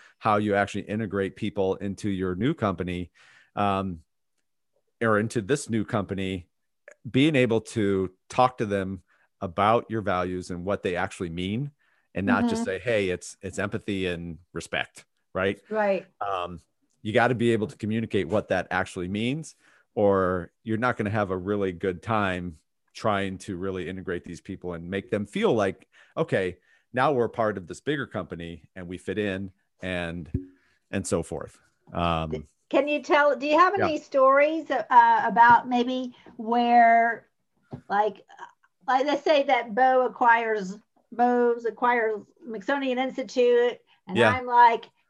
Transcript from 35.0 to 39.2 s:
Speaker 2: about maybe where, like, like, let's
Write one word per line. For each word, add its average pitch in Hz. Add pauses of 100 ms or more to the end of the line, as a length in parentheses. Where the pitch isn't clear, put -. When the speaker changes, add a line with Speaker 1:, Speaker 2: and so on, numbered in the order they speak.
Speaker 2:
about 233
maybe 254 (220)
where, 233 (640)
like, 202 (600)
like, 262
let's 285